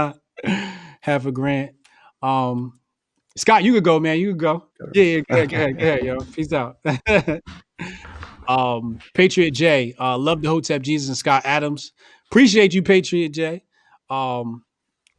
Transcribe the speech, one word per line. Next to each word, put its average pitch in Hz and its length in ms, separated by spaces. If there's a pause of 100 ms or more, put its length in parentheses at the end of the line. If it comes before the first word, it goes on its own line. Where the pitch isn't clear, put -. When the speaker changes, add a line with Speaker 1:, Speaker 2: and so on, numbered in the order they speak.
(1000)
Speaker 1:
Half 139 260
a 139 60
Grant. 139 400 (500)
Um, 123 580 (560)
Scott, 214 280
you 240 80
could 208 120
go, 160 160
man. 160 180
You 196 120
could 175 100
go. 160 260 (100)
Speaker 2:
Sure. - 180
Speaker 1:
Yeah, 196 80
yeah, 165 260
go - 80
ahead, 156 140
go 165 60
ahead, 143 220
go 160 80
ahead, 139 180
yo. 127 120 (160)
Peace 156 200
out. 127 320
<laughs> 170 560 (1080)
Um, 120 520 (120)
Patriot 180 380
J, 135 480
uh, 127 180
love 151 240
the 151 80
Hotep 156 340
Jesus 143 260
and 131 80
Scott 135 280
Adams. 147 480 (380)
Appreciate 208 440
you, 190 60
Patriot 175 500
J. 160 340 (440)
Um, 123 540 (560)